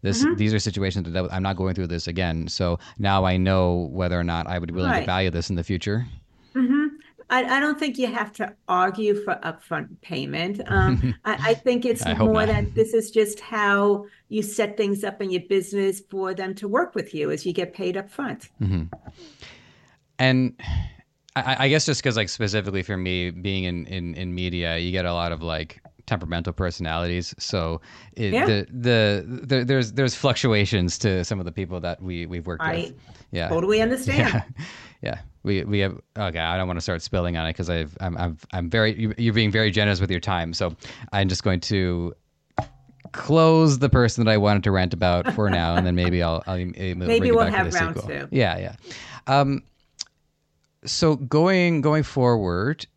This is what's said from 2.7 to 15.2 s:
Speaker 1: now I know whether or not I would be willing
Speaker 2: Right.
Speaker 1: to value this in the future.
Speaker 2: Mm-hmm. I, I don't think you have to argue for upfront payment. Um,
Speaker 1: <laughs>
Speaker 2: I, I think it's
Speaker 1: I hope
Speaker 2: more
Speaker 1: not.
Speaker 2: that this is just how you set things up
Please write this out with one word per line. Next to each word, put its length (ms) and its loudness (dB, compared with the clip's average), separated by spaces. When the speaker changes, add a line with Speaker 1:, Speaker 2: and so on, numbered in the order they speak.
Speaker 1:
now 280 2
I 120 4
know 540 2
whether 280 0
or 40 0
not 240 -2
I 120 -4
would 100 -6
be 60 -6
willing 160 0
Speaker 2:
Right. 100 2
Speaker 1:
to 40 -6
value 240 0
this 200 -4
in 60 -2
the 80 -2
future. 440 -2
Speaker 2:
Mm-hmm. 320 2
I, 160 2
I 160 2
don't 180 0
think 180 -2
you 100 0
have 260 -6
to 200 -8
argue 560 2
for 120 -2
upfront 680 -8
payment. 680 -6
Um, 520 4
Speaker 1:
<laughs> 40 -20
Speaker 2:
I, 280 0
I 20 4
think 320 0
it's 200 0
Speaker 1:
I 80 0
hope 200 2
Speaker 2:
more 120 4
Speaker 1:
not. 20 0
Speaker 2:
that 280 0
this 180 2
is 160 2
just 300 2
how 680 2
you 160 -2
set 320 -2
things 300 0
up 160 -6